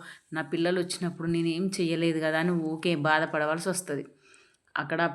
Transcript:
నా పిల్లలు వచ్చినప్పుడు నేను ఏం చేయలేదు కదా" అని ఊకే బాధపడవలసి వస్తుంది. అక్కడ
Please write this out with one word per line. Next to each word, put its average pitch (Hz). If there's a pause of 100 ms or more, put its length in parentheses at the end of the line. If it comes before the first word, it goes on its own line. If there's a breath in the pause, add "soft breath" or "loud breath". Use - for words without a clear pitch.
(320 loud breath)
నా 160
పిల్లలు 170
వచ్చినప్పుడు 175
నేను 165
ఏం 170 (100)
చేయలేదు 165
కదా" 156
అని 165
ఊకే 160
బాధపడవలసి 156
వస్తుంది. 151 (680 soft breath)
అక్కడ 160